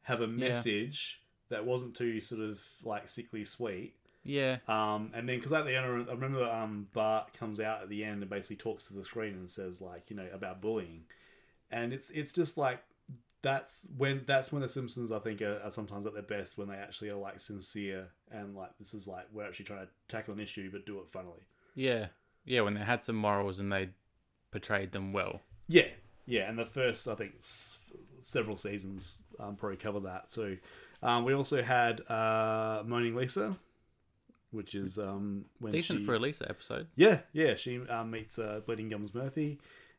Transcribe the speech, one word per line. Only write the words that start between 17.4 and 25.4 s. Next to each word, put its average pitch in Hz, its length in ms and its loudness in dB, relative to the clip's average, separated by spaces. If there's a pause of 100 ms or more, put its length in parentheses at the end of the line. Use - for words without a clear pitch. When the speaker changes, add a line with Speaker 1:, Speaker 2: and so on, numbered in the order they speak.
Speaker 1:
sincere 98 680 -6 (240)
and, 101 240 -10
like, 95 140 -10 (100)
this 101 140 -12
is, 101 140 -10
like, 90 260 -8
we're 107 120 -6
actually 95 200 -10
trying 95 200 -8
to 90 60 -20 (160)
tackle 110 260 -6
an 101 60 -6
issue, 98 320 -8
but 98 140 -10
do 98 140 -8
it 87 120 -16
funnily. 90 300 -12 (340)
Speaker 2:
Yeah. 120 320 2 (380)
Yeah, 127 160 4
when 104 140 4
they 104 60 -2
had 113 220 2
some 117 140 -2
morals 101 420 2
and 98 120 0
they 95 180 0 (600)
portrayed 98 420 0
them 98 180 -2
well. 98 300 0 (260)